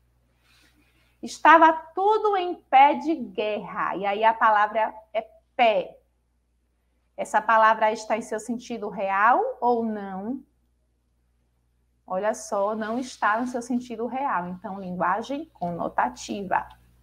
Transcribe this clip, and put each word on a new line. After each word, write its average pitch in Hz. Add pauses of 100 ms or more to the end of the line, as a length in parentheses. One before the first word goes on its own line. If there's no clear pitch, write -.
(1200)
"Estava 320
tudo 415
em 359
pé 285
de 294
guerra." 202
E 196
aí 208
a 226
palavra 220 (220)
é 220 (340)
pé. 214 (1160)
Essa 202
palavra 220
está 220
em 226
seu 220
sentido 226
real 202 (220)
ou 240
não? 208 (1600)
Olha 202
só, 208
não 220
está 233
no 247
seu 247
sentido 240
real. 240
Então, 190
linguagem 196
conotativa. 190 (360)